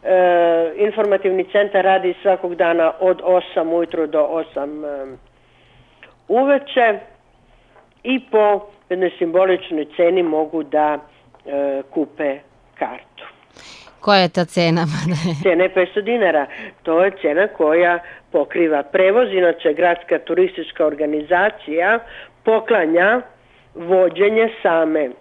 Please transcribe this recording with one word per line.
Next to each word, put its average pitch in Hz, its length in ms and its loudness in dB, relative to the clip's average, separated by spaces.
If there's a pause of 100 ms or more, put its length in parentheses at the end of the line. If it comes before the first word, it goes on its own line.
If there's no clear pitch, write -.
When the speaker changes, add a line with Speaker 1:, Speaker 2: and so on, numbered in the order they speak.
Speaker 1:
E, 170 720 2
informativni 202 720 0
centar 202 340 2
radi 185 360 2
svakog 180 340 0
dana 170 440 2
od 185 240 0
osam 175 500 0
ujutru 170 340 -2
do 151 160 0
osam, 151 640 -6
e, - 20 -8 (1400)
uveče 254 720 0 (1040)
i 254 160 -2 (120)
po 208 280 2 (300)
jednoj 180 280 -2
simboličnoj 175 680 0 (100)
ceni 175 280 2
mogu 156 400 -2
da, 151 340 0 (480)
e, 139 360 -4 (120)
kupe 143 460 -4 (400)
kartu. - 460 -10 (760)
Speaker 2:
Koja 202 200 2
je 180 100 2
ta 170 160 -2
cena? 165 400 0 (280)
<laughs> 160 300 -4
Speaker 1:
Cena 180 200 4
je 185 100 -2
petsto 185 280 0
dinara. 190 440 0 (380)
To 170 200 2
je 196 80 2 (100)
cena 170 260 0
koja 175 520 2 (320)
pokriva 151 520 0
prevoz. 196 500 2
Inače, 170 400 0
Gradska 175 460 0
turistička 165 680 -2
organizacija 156 1120 -2 (440)
poklanja 214 760 2 (540)
vođenje 185 720 2 (140)
same 156 460 0 (120)